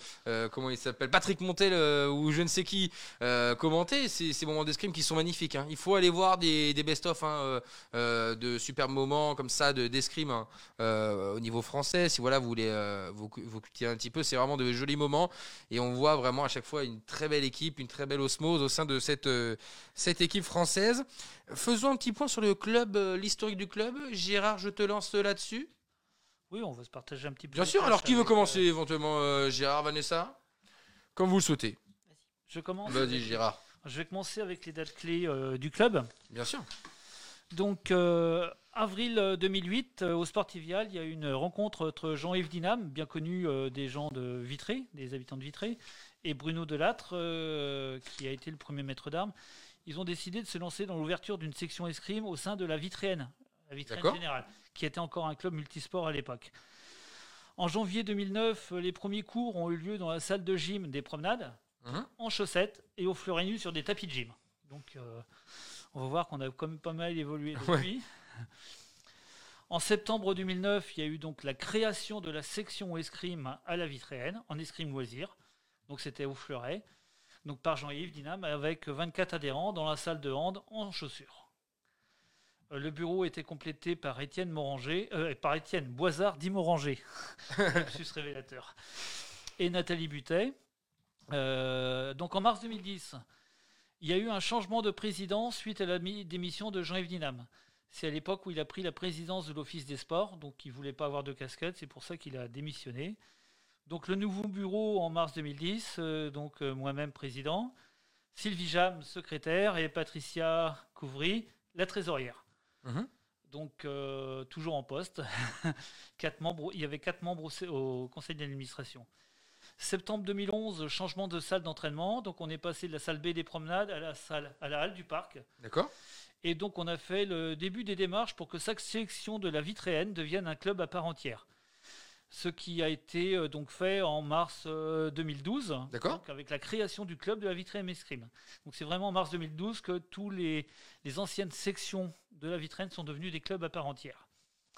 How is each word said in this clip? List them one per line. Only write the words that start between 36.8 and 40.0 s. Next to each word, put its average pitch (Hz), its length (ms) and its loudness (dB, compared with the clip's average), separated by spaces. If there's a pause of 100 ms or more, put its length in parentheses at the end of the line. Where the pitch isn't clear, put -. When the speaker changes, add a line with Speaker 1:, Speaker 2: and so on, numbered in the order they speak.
Speaker 2:
Donc, 190 380 0
euh, 170 580 6 (240)
avril, 220 460 2
euh, 190 180 4
deux 180 120 2
mille 190 200 2
huit, 233 340 0